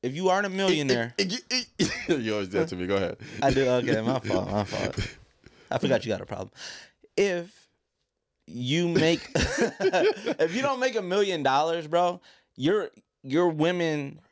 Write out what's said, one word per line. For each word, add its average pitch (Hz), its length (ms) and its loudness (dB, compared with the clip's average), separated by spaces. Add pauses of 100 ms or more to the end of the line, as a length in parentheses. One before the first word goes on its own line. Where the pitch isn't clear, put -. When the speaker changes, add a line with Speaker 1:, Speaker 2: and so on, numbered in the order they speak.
Speaker 1:
if 127 120 -4
you 185 140 0
aren't 196 180 2
a 190 40 -4
millionaire 147 640 2
Speaker 2:
<laughs> - 920 -4
You 113 260 0
always 101 140 -2
do 95 100 -2
that 165 100 0
to 92 80 -8
me. 90 100 -4
Go 98 100 2
ahead. 98 200 0 (260)
Speaker 1:
I 139 80 4
do. 131 180 2
Okay, 123 320 2
my 123 200 0
fault. 95 300 -2
Speaker 2:
<laughs> - 0 -
Speaker 1:
My 104 140 0
fault. 101 520 -4 (540)
I 131 80 -2
forgot 127 260 0
you 113 80 -6
got 92 80 -4
a - 60 -12
problem. 101 240 -10 (680)
If 180 520 -2 (800)
you 143 420 0
make, 160 400 2
<laughs> - 60 -20
if 214 1200 0
you 233 80 0
don't 269 180 0
make 254 160 -2
a 214 60 -2
million 185 400 0
dollars, 151 440 2
bro, 175 340 2 (360)
your, 175 340 0 (320)
your 156 260 2
women 156 720 0 (120)